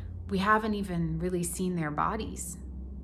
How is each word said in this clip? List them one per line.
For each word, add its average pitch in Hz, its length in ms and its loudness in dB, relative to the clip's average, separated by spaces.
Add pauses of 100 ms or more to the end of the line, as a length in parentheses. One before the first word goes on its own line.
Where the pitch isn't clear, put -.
(280)
we 196 100 2
haven't 214 360 6
even 170 440 0
really 180 260 0
seen 180 320 0
their 151 160 0
bodies, 170 680 -2 (460)